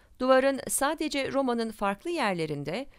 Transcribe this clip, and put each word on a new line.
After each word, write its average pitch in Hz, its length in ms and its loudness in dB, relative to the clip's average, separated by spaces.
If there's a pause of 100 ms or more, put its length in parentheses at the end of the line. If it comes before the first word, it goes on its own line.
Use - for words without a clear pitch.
(180)
duvarın 262 500 4
sadece 294 640 -2
Roma'nın 240 380 0
farklı 202 400 -4
yerlerinde, 175 760 -4 (120)